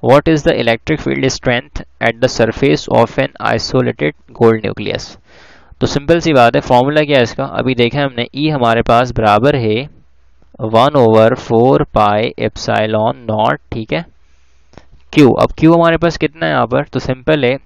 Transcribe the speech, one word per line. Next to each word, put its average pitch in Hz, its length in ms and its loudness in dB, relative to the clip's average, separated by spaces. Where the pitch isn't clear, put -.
What 139 300 4
is 151 140 0
the 160 100 0
electric 117 480 -4
field 135 260 -2
strength 131 520 -6
at 117 180 -2
the 123 120 0
surface 135 640 -2
of 113 240 2
an 139 260 -6
isolated 127 720 -4
gold 110 260 2
nucleus? 101 400 -8
तो 131 60 -2
simple 147 320 0
सी 160 140 -2
बात 120 220 4
है, 143 80 0
फॉर्मूला 135 400 2
क्या 143 140 0
है 123 60 4
इसका, 135 220 -6
अभी 127 300 -4
देखा 123 280 -2
हमने, 123 320 -6
ई 147 140 -2
हमारे 120 340 0
पास 120 300 2
बराबर 120 440 2
है 110 220 -2
वन 120 380 2
over 113 400 4
four 127 460 2
pi 107 360 0
epsilon 110 840 -4
naught, 110 340 -2
ठीक 113 220 -8
है, 165 120 -6
Q। 143 200 6
अब - 240 0
Q 160 160 4
हमारे 165 240 2
पास 165 200 -2
कितना 160 280 -6
है 160 60 -2
यहाँ 123 160 -2
पर, 127 160 -2
तो 135 160 -6
simple 131 460 -2
है। 262 200 0